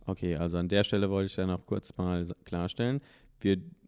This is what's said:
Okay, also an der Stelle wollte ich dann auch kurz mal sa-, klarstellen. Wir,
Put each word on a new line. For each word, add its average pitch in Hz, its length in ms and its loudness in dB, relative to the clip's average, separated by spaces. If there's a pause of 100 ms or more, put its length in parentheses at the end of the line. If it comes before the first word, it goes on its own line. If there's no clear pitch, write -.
Okay, 90 300 -2
also 85 240 0
an 87 100 0
der 101 140 4
Stelle 101 280 2
wollte 98 160 0
ich - 100 -8
dann 92 140 0
auch 87 140 -4
kurz - 320 -4
mal 90 280 0
sa-, 85 100 -8 (100)
klarstellen. 117 560 -2 (380)
Wir, 98 200 4 (300)